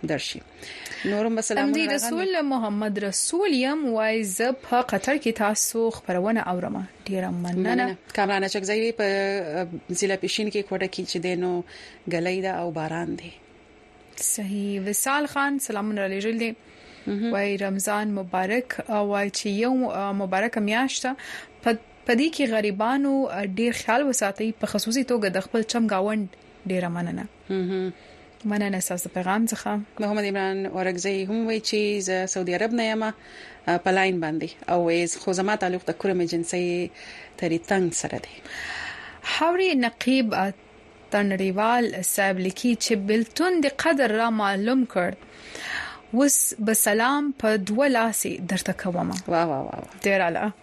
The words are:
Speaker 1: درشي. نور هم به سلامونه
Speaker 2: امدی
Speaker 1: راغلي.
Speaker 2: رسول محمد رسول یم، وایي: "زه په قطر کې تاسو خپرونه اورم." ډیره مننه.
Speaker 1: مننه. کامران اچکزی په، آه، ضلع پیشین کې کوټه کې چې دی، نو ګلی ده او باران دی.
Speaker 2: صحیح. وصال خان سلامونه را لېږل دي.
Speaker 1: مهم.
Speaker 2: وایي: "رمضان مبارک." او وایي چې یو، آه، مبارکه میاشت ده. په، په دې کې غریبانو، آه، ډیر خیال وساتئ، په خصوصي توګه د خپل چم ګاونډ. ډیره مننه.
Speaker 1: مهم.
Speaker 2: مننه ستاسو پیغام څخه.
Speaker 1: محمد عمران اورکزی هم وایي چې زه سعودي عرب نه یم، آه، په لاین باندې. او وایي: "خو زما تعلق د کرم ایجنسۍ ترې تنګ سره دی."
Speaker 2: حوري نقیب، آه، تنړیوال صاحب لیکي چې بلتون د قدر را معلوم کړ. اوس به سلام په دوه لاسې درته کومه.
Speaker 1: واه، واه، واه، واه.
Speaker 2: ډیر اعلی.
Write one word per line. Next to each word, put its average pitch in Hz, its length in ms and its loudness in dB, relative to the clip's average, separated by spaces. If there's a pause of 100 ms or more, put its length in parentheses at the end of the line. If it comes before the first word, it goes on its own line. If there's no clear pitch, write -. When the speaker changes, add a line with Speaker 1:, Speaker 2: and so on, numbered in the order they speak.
Speaker 1:
درشي. 151 380 -4 (640)
نور 208 200 0
هم 226 100 0
به 220 60 0
سلامونه 277 260 0
Speaker 2:
امدی 302 200 2
Speaker 1:
راغلي. 285 80 0
Speaker 2:
رسول 330 460 0
محمد 214 580 0
رسول 330 540 0
یم، 269 400 0
وایي: 220 300 2
"زه 220 280 0
په 254 300 2
قطر 247 360 0
کې 240 180 0
تاسو 226 540 0
خپرونه 208 500 0
اورم." 180 480 -4 (180)
ډیره 185 240 -2
مننه. 175 260 -4
Speaker 1:
مننه. 190 420 0 (180)
کامران 196 280 2
اچکزی 208 480 0
په، 226 120 -2
آه، 196 640 0 (240)
ضلع 190 240 0
پیشین 214 340 -2
کې 208 200 -2
کوټه 190 180 -2
کې 190 240 -6
چې - 60 -4
دی، 180 180 -2
نو 180 280 0 (460)
ګلی 180 320 0
ده 190 80 -2
او 175 220 -4
باران 160 440 -4
دی. 170 160 -12 (880)
Speaker 2:
صحیح. 202 640 -2
وصال 269 440 0
خان 285 340 0
سلامونه 214 420 -2
را 190 180 -2
لېږل 226 180 -2
دي. 226 180 -2 (520)
Speaker 1:
مهم. 208 260 0
Speaker 2:
وایي: 202 240 0
"رمضان 196 560 -2
مبارک." 190 760 -2
او 208 180 2
وایي 202 220 0
چې - 160 -6
یو، 233 460 2
آه، 196 200 -2
مبارکه 196 480 0
میاشت 220 440 2
ده. 262 120 -2 (480)
په، 226 140 4 (280)
په 247 80 4
دې 285 220 4
کې - 60 0
غریبانو، 233 840 2
آه، 202 180 -4
ډیر 220 260 0
خیال 233 320 2
وساتئ، 220 480 0
په - 160 -4
خصوصي 226 360 0
توګه 240 220 0
د 185 140 0
خپل 226 220 0
چم 226 260 2
ګاونډ. 208 380 0 (420)
ډیره 180 200 0
مننه. 170 380 -4 (240)
Speaker 1:
مهم. 185 440 0 (520)
Speaker 2:
مننه 208 340 0
ستاسو 180 300 -4
پیغام 190 360 0
څخه. 220 220 -4 (320)
Speaker 1:
محمد 208 240 0
عمران 196 420 -2
اورکزی 185 580 -2
هم 220 220 0
وایي 220 140 0
چې 208 420 0
زه 185 240 0
سعودي 180 300 -2
عرب 220 180 0
نه 233 100 2
یم، 220 200 0
آه، - 760 -4
په 180 140 2
لاین 190 300 2
باندې. 156 480 -4
او 175 140 4
وایي: 170 220 4
"خو - 280 -2
زما 190 220 2
تعلق 180 320 -2
د 165 40 -2
کرم 180 280 0
ایجنسۍ 175 720 0 (520)
ترې 165 180 0 (100)
تنګ 185 240 4
سره - 240 -2
دی." - 240 -12 (840)
Speaker 2:
حوري 349 520 2
نقیب، 247 580 2
آه، 190 200 0 (580)
تنړیوال 202 880 2
صاحب 190 380 2
لیکي 190 360 2
چې - 160 -2
بلتون 226 720 2
د 277 60 4
قدر 277 440 2
را 226 180 2
معلوم 214 640 2
کړ. 185 180 2 (1000)
اوس 269 460 4
به 220 140 2
سلام 262 680 2
په 214 180 4
دوه 214 300 2
لاسې 226 540 0
درته 185 320 -2
کومه. 175 420 -2 (120)
Speaker 1:
واه، 170 180 2
واه، 139 180 -2
واه، - 0 -
واه. - 400 -12
Speaker 2:
ډیر 196 180 4
اعلی. 175 300 0 (120)